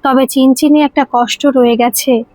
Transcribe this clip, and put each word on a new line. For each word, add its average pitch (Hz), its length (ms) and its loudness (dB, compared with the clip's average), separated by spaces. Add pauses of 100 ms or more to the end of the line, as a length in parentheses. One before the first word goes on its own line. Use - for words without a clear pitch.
তবে 269 240 0
চিনচিনে 277 520 2
একটা 285 320 -2
কষ্ট 240 340 -4
রয়ে 247 320 2
গেছে 240 460 -2 (120)